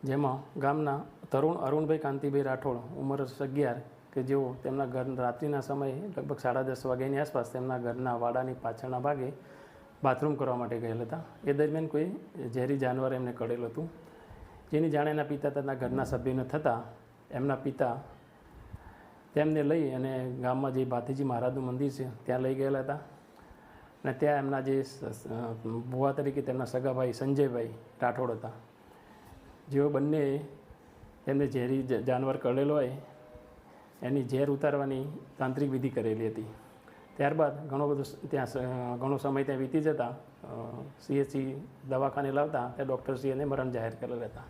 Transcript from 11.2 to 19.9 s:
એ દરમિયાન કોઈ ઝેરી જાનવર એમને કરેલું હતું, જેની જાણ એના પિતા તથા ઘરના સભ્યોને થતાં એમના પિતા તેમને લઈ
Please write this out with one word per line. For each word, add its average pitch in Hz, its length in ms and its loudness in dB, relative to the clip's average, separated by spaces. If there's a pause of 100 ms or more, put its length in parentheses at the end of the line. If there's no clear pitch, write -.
એ 143 80 4
દરમિયાન 151 340 2
કોઈ 160 280 0 (380)
ઝેરી 131 240 2
જાનવર 131 360 2
એમને 127 180 -2
કરેલું 120 360 -2
હતું, 156 220 -4 (840)
જેની 156 180 4
જાણ 151 180 4
એના 151 160 2
પિતા 143 260 0
તથા 139 240 0
ઘરના 127 300 0
સભ્યોને 127 400 0
થતાં 127 400 2 (480)
એમના 135 240 0
પિતા 131 460 0 (1300)
તેમને 151 300 4
લઈ 143 280 4